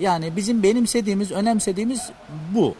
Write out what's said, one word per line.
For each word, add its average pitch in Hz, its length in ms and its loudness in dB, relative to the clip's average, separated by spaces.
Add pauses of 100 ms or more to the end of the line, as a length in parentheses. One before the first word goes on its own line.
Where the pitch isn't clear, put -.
Yani 165 360 0
bizim 214 260 0
benimsediğimiz, 208 720 2
önemsediğimiz 214 800 0 (440)
bu. 151 260 4